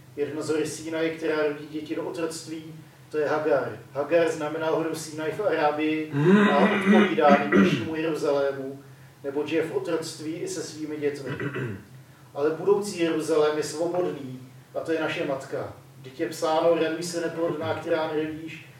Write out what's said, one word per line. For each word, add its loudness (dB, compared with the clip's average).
Jedna -4
z -4
hory 0
Sinaj, -4
která 0
rodí -6
děti -8
do -4
otroctví, -8
to -6
je 2
Hagar. 0
Hagar 2
znamená -2
horu 0
Sinaj -6
v -6
Arábii 0
a 4
odpovídá 6
nynějšímu 4
Jeruzalému, 0
neboť -4
je 2
v -4
otroctví -4
i -6
se -6
svými -8
dětmi. -4
Ale 0
budoucí 0
Jeruzalém 2
je 0
svobodný -4
a -4
to -4
je 0
naše -2
matka. -6
Vždyť -16
je -2
psáno: 4
"Raduj 0
se, -4
neplodná, -2
která -2
nerodíš, -6